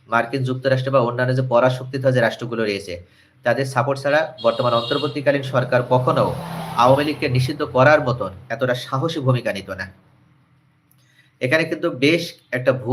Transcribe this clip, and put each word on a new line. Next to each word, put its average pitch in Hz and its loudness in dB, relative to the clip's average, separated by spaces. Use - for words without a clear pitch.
মার্কিন 120 -2
যুক্তরাষ্ট্র 131 -2
বা 135 4
অন্যান্য 120 0
যে 131 0
পরাশক্তিধর 127 0
যে 123 4
রাষ্ট্রগুলো 113 -2
রয়েছে, 98 -4
তাদের 131 0
সাপোর্ট 131 -2
ছাড়া 147 2
বর্তমান 120 0
অন্তর্বর্তীকালীন 139 0
সরকার 127 0
কখনো 127 2
আওয়ামী 135 6
লীগকে 151 -4
নিষিদ্ধ 131 0
করার 147 6
মতন 113 -4
এতটা 123 -2
সাহসী 165 -4
ভূমিকা 123 0
নিত 95 -10
না। 95 -8
এখানে 156 0
কিন্তু 165 -4
বেশ 160 2
একটা 131 0
ভূ 127 -4